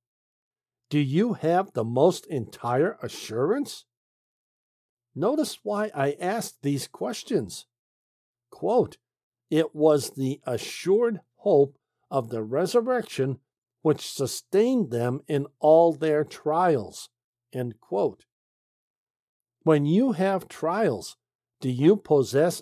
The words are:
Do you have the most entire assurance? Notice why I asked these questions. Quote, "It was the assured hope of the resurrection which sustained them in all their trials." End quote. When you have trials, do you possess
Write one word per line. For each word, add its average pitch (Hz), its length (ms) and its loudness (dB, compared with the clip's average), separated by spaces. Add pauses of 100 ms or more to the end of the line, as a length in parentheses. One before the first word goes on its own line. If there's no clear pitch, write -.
(880)
Do 147 100 0
you 165 340 0
have 175 400 0
the 117 100 -4
most 135 440 2
entire 135 760 -4
assurance? 170 840 -6 (1300)
Notice 240 500 -2
why 208 300 -4
I 139 180 0
asked 190 480 -6
these 143 260 -4
questions. - 800 -6 (840)
Quote, 214 460 -2 (520)
"It 156 260 0
was 151 360 4
the 135 340 -4
assured 196 760 -2 (160)
hope 143 400 2 (320)
of 123 200 -2
the 117 140 -6
resurrection 175 960 -2 (420)
which 147 300 0
sustained 202 800 0
them 123 360 -2
in 143 180 -2 (140)
all 165 340 6
their 151 300 0
trials." 156 840 -2 (440)
End 123 260 -8
quote. 175 460 -4 (1400)
When 151 220 4
you 214 280 2
have 190 340 -2
trials, 160 680 -4 (420)
do 135 100 -4
you 143 260 4
possess 147 680 0